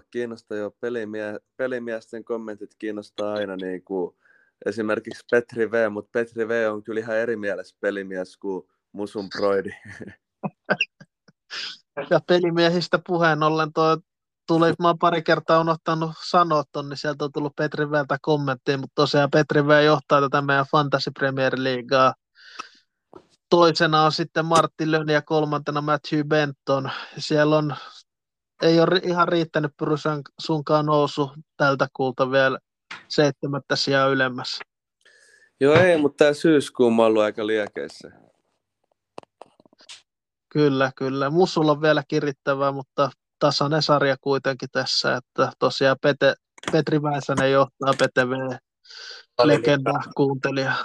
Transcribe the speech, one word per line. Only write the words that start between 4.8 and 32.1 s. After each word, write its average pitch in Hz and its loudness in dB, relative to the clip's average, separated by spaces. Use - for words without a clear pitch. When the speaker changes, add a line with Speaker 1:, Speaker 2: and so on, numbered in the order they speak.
Speaker 1:
Petri 117 -2
V, 110 0
mut 104 -10
Petri 117 -6
V 113 -2
on 107 -10
kyllä 110 -8
ihan 110 -4
eri 117 -2
mielessä 98 -8
pelimies 98 -6
kuin 95 -8
Musun 101 -8
Broidi. 98 -2
<laughs> - -20
Speaker 2:
Ja 165 4
pelimiehistä 170 2
puheen 165 2
ollen 156 0
toi 160 2
tuli, 165 4
mä 170 2
oon 170 2
pari 170 2
kertaa 165 2
unohtanut 160 -2
sanoa 165 2
ton, 143 -8
niin 143 -10
sieltä 147 -6
on 143 -6
tullut 147 -6
Petri 151 -4
V:ltä 143 -2
kommenttia, 143 -2
mut 135 -10
tosiaan 143 2
Petri 151 2
V 147 6
johtaa 151 2
tätä 139 0
meidän 139 0
Fantasy 139 0
Premier 135 -2
Leaguea. 131 0
Toisena 160 4
on 156 4
sitten 160 -4
Martti 160 0
Lönn 156 0
ja 151 2
kolmantena 147 -2
Matthew 151 -2
Benton. 143 -2
Siellä 151 2
on, 151 0
ei 165 4
ole 165 4
ri-, 180 0
ihan 175 2
riittänyt 160 -2
Pyry 151 -2
sun-, 147 -4
sunkaan 151 0
nousu 147 0
tältä 139 0
kuulta 131 -2